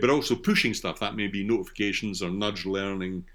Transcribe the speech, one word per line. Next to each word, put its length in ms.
but 100
also 260
pushing 380
stuff. 260
That 160
may 100
be 160
notifications 800
or 80
nudge 360
learning, 580